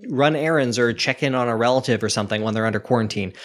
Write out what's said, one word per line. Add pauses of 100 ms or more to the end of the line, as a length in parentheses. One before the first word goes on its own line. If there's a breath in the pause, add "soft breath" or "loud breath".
run
errands
or
check
in
on
a
relative
or
something
when
they're
under
quarantine. (120)